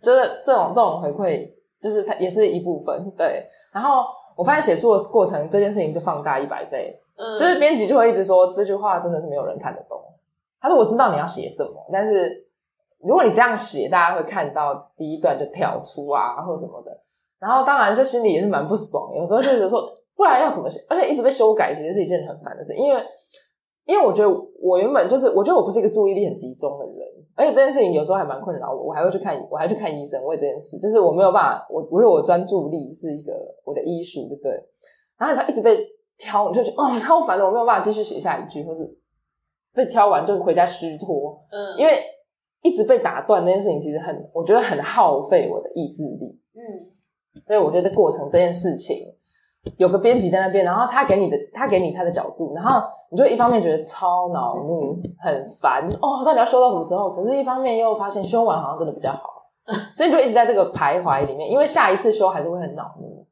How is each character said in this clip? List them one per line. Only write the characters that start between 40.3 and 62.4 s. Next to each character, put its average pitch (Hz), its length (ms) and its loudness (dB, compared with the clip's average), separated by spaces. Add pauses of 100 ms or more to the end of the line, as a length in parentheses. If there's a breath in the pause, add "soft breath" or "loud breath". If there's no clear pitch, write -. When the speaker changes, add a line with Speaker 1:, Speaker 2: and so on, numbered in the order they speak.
Speaker 1:
回 180 120 0
家 175 100 6
虚 165 320 -6
脱。 151 420 -6 (120)
Speaker 2:
嗯。 202 260 -10
Speaker 1:
因 285 100 4
为 302 140 6 (640)
一 349 100 2
直 269 120 0
被 233 160 4
打 139 220 -4
断 190 220 2
这 175 60 2
件 196 100 2
事 202 80 -2
情， 151 100 -2
其 147 140 -8
实 151 60 -6
很， 151 340 -10
我 165 100 -6
觉 185 120 4
得 240 60 6
很 214 200 -4
耗 156 460 2
费 175 240 2
我 - 100 -6
的 - 140 -12
意 160 160 -6
志 - 140 -10 (160)
力。 - 200 -16 (140)
Speaker 2:
嗯。 226 80 -20 (840)
Speaker 1:
所 208 100 -2
以 214 40 6
我 160 120 2
觉 175 120 2
得 190 80 0
过 190 200 4
程 143 200 -6
这 170 80 4
件 175 140 4
事 175 240 -4
情， - 360 -10 (640)
有 - 120 4
个 185 100 2
编 233 180 4
辑 185 140 0
在 185 80 2
那 190 120 0
边， 190 140 2
然 175 80 0
后 226 160 0
他 269 160 0
给 190 120 2
你 196 120 2
的， 147 80 -2 (160)
他 240 140 -6
给 202 140 2
你 165 120 -4
他 180 120 -6
的 175 60 0
角 175 280 -6
度， 147 160 -6
然 170 100 -10
后 247 160 4 (300 loud breath)
你 170 60 -8
就 262 100 6
一 - 80 4
方 240 160 4
面 233 100 2
觉 165 160 0
得 156 60 -4
超 180 500 -2
恼 127 240 -4
怒， 147 400 -6 (220)
很 139 300 -6 (120)
烦， 139 240 0
就 180 60 -6
是 - 100 -6
“哦， 269 240 -2
到 311 80 4
底 247 60 4
要 233 60 6
修 247 160 4
到 247 100 6
什 196 60 -2
么 165 80 -4
时 175 100 -4
候？” 196 160 -2
可 180 160 -6
是 269 100 0
一 277 60 -2
方 254 180 -4
面 247 180 -2
又 226 180 0
发 196 120 -4
现 202 140 -6
修 226 220 0
完 190 120 2
好 135 140 -6
像 156 80 -8
真 165 80 -2
的 147 80 -6
比 - 60 -14
较 135 100 -2
好， - 380 -12 (180)
<laughs> - 300 -8
所 320 100 2
以 - 20 4
你 311 60 4
就 330 60 6
一 262 60 4
直 226 60 -2
在 233 140 6
这 240 80 2
个 196 180 2
徘 151 300 -2
徊 143 240 0
里 135 80 -8
面， 151 160 -6
因 254 80 2
为 294 80 4
下 285 240 2
一 190 60 2
次 220 160 2
修 208 160 2
还 170 120 -2